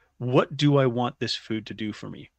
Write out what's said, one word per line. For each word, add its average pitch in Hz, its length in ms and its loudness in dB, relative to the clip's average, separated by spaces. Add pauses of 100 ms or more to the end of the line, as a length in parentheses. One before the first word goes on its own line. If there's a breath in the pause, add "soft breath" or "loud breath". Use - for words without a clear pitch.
(180)
what 127 400 2
do 143 200 4
I 135 80 6
want 123 340 -2
this 113 180 -4
food 110 300 -6
to 107 60 -10
do 107 200 -6
for 107 160 -12
me? 120 300 -16